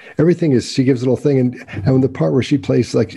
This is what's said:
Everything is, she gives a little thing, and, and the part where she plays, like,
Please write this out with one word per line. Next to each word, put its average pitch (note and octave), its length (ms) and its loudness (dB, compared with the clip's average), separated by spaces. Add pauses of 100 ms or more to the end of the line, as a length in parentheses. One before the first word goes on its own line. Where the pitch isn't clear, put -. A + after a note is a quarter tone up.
(180)
Everything E3 320 2
is, A#2+ 220 0
she C3+ 100 0
gives B2 200 0
a - 20 -2
little B2+ 120 2
thing, C#3+ 220 0
and, B2 260 -2 (220)
and C3 160 4
the C3+ 60 2
part D#3 240 -2
where B2+ 100 2
she C#3+ 160 0
plays, C3 380 -2
like, A#2+ 200 -2